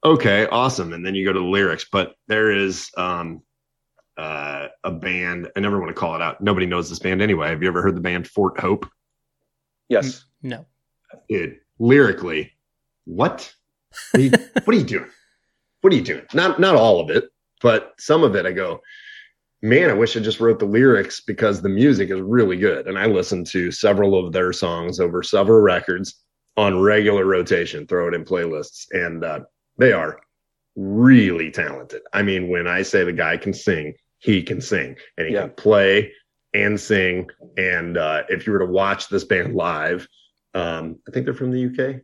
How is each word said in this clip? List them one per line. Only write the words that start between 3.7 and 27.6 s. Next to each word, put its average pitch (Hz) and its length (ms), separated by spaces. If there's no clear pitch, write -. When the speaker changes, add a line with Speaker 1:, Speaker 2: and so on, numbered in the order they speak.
Speaker 1:
uh, 73 500
a 95 80
band, 87 680
I 98 40
never 101 200
wanna 82 140
call 82 220
it 82 60
out. 80 180
Nobody 95 260
knows 87 240
this 82 80
band 92 240
anyway. 87 280
Have 80 120
you 92 60
ever 90 140
heard 92 140
the 90 40
band 87 260
Fort 95 320
Hope? 92 260
Speaker 2:
Yes. 127 360
Speaker 3:
N-, 131 80
no. 123 160
Speaker 1:
Dude, 95 300
lyrically, 110 760
what? - 480
What 123 80
are 135 40
you, 131 60
Speaker 3:
<laughs> - 340
Speaker 1:
what 220 100
are 226 40
you 143 60
doing? - 240
What 190 120
are 156 40
you 101 60
doing? 73 220
Not, 170 240
not 185 160
all 110 260
of 78 80
it, 78 160
but 110 380
some 151 240
of 107 100
it 92 120
I 92 40
go, 87 300
"Man, 135 280
I - 20
wish 110 240
I 113 40
just 107 200
wrote 117 180
the 107 60
lyrics," 110 560
because 101 420
the 98 60
music 101 420
is 95 100
really 98 360
good. 90 320
And 95 100
I 101 80
listen 92 460
to 90 180
several 98 480
of 87 140
their 90 200
songs 85 460
over 87 240
several 104 380
records 92 600
on 98 240
regular 104 460
rotation, 87 600